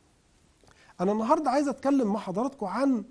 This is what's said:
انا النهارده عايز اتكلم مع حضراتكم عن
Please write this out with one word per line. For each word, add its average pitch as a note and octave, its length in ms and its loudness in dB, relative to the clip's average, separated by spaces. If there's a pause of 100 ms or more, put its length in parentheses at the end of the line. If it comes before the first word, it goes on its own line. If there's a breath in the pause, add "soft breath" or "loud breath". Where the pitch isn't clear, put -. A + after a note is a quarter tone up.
(1000 soft breath)
انا F#3+ 100 0
النهارده B3 400 0
عايز C#4+ 160 2
اتكلم C4+ 460 0
مع G#3+ 60 -2
حضراتكم G#3 460 -4
عن A#3 460 0